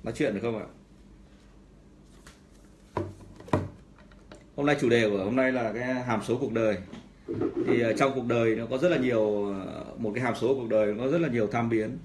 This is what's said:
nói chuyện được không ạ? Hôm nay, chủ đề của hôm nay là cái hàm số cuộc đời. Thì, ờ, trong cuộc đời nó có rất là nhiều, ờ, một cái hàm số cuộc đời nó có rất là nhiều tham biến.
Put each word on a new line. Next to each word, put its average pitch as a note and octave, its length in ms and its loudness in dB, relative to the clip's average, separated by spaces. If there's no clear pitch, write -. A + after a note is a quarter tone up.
nói A2+ 140 -6
chuyện C3+ 160 0
được G2 80 -4
không A2+ 180 -2
ạ? F2+ 60 -8
Hôm C#3+ 100 -2
nay, D3 160 4
chủ B2+ 80 2
đề A2+ 200 4
của G2 140 0
hôm G#2+ 120 0
nay C3 160 2
là A#2 220 -2
cái A#2+ 100 -4
hàm B2 400 -2
số A#2+ 180 0
cuộc A2 120 -4
đời. A2 240 2
Thì, A#2+ 140 4
ờ, A2+ 120 2
trong C#3 220 2
cuộc B2 120 -2
đời A#2 280 4
nó A2+ 100 -4
có B2 120 -4
rất C#3+ 120 4
là D#3+ 80 2
nhiều, G#2+ 560 2
ờ, D#2+ 200 -10
một A2+ 180 -2
cái A#2+ 80 -2
hàm A#2+ 120 0
số B2+ 200 2
cuộc A#2+ 140 -6
đời G#2+ 240 4
nó A2 100 -4
có C3+ 60 0
rất E3+ 120 2
là D#3 80 0
nhiều A#2 180 2
tham A#2 220 0
biến. A2+ 360 0